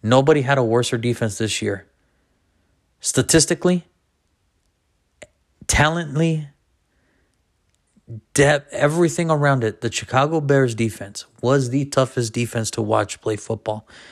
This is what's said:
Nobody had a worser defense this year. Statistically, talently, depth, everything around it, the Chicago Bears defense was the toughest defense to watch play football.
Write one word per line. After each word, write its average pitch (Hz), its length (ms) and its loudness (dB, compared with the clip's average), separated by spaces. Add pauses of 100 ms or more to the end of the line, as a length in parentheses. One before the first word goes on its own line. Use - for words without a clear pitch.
Nobody 135 420 4
had 135 160 2
a 131 60 2
worser 117 320 0
defense 117 420 -4
this 110 220 -4
year. 101 280 -6 (1120)
Statistically, 170 840 0 (1800)
talently, 156 840 0 (1800)
depth, 143 400 2
everything 165 560 0
around 143 360 2
it, 110 160 -4
the 117 100 -4
Chicago 151 500 0
Bears 135 360 2
defense 104 480 -6 (180)
was 127 280 2
the 139 160 -2
toughest 127 460 -2
defense 117 380 -4
to - 100 -6
watch 107 400 -2
play 110 140 -4
football. 107 540 -8 (240)